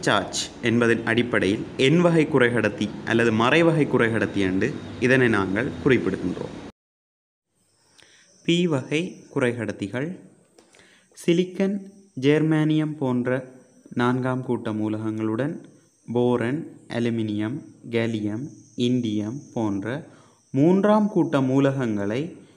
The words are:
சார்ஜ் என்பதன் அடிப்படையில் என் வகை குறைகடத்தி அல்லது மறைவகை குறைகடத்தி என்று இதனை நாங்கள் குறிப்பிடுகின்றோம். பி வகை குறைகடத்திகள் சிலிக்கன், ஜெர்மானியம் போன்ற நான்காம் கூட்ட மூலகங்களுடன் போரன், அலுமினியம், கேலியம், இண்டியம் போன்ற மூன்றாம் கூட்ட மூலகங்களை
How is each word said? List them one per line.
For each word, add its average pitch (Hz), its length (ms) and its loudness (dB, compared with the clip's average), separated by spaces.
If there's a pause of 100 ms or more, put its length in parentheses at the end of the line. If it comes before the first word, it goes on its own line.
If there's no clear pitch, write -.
சார்ஜ் 104 340 0 (300)
என்பதன் 117 400 2
அடிப்படையில் 110 560 0 (220)
என் 170 180 4
வகை 160 180 4 (120)
குறைகடத்தி 110 520 2 (220)
அல்லது 117 220 2 (100)
மறைவகை 151 520 4
குறைகடத்தி 110 540 0
என்று 98 200 0 (380)
இதனை 127 300 4
நாங்கள் 98 460 -2
குறிப்பிடுகின்றோம். 92 720 -2 (1900)
பி 170 100 4 (160)
வகை 147 280 -2 (320)
குறைகடத்திகள் 113 760 -4 (1120)
சிலிக்கன், 185 580 0 (480)
ஜெர்மானியம் 156 760 2
போன்ற 127 380 -2 (600)
நான்காம் 127 480 0
கூட்ட 117 300 -4
மூலகங்களுடன் 110 760 -4 (540)
போரன், 120 500 2 (400)
அலுமினியம், 113 600 -2 (360)
கேலியம், 113 520 -2 (400)
இண்டியம் 113 520 -2 (140)
போன்ற 104 340 -2 (680)
மூன்றாம் 196 600 4
கூட்ட 147 360 2
மூலகங்களை 127 720 0 (380)